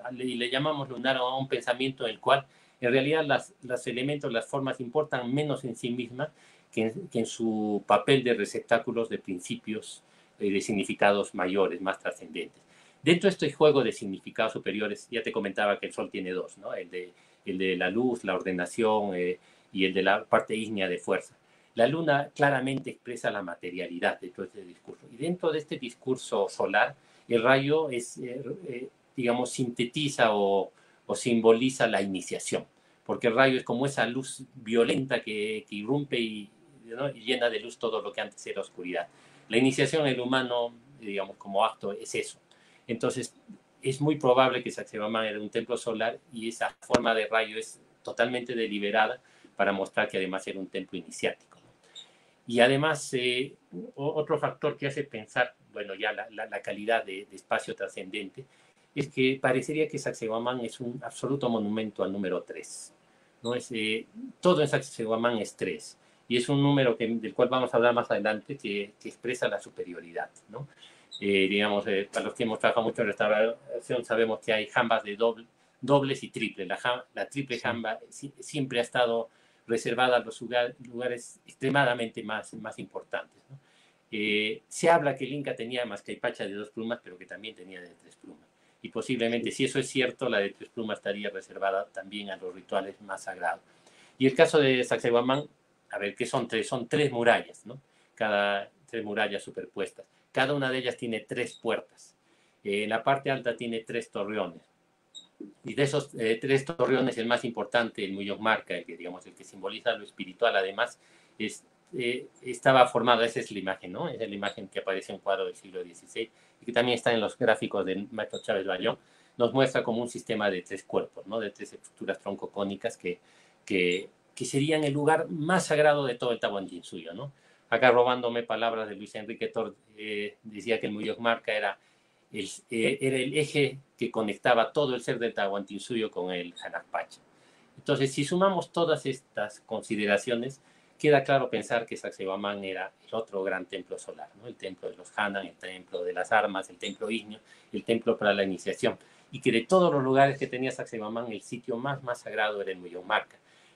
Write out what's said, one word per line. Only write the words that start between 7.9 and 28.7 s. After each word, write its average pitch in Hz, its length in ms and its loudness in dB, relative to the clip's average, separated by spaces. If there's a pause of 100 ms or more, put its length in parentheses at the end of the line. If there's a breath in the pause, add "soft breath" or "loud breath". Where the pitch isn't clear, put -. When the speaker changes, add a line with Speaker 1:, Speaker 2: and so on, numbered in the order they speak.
Speaker 1:
de 120 120 2
receptáculos 113 720 0
de 104 100 -4
principios - 840 -8 (340 soft breath)
y 104 120 0
de 98 100 2
significados 101 720 2
mayores, 92 460 2
más 95 180 -2
trascendentes. 85 640 -10 (400 soft breath)
Dentro 175 260 6
de 185 40 8
este 151 200 -2
juego 143 300 8
de 104 100 0
significados 107 600 -4
superiores, 104 580 -4
ya - 120 -4
te 117 100 -4
comentaba 101 480 0
que 98 60 -6
el 95 60 -12
sol 104 180 -6
tiene 92 220 -6
dos, 90 260 -6
¿no? 113 160 -8
El 92 160 -8
de, 90 220 -10 (340 soft breath)
el 95 100 -4
de 95 200 0
la 90 120 0
luz, 98 360 0
la 95 100 0
ordenación, 95 800 0
eh, 90 260 -2 (320 soft breath)
y 95 140 4
el 92 80 0
de 95 80 4
la 98 220 4
parte 113 300 2
ígnea 107 340 -2
de 90 100 -2
fuerza. - 360 -2 (400 soft breath)
La 117 120 6
luna 147 480 2
claramente 135 560 2
expresa 120 400 -6
la 101 120 -2
materialidad 90 760 -4
de 90 120 -14
todo 95 160 -8
este 98 180 -16
discurso. - 480 -20
Y 117 40 -18
dentro 165 360 -2
de 156 60 -2
este 156 200 -8
discurso 117 720 -2
solar, 104 480 2 (320 soft breath)
el 117 140 4
rayo 139 480 4
es, 120 260 -6
eh, 127 260 -8 (240)
eh, 127 220 -8 (260)